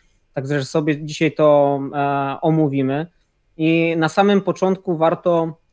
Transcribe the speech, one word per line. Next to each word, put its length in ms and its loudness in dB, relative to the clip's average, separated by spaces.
Także 300 -2
sobie 400 -2
dzisiaj 280 -2
to, 480 4
e, 460 -2
omówimy. 680 0
I 400 0
na 120 0
samym 320 2
początku 560 -2
warto 600 0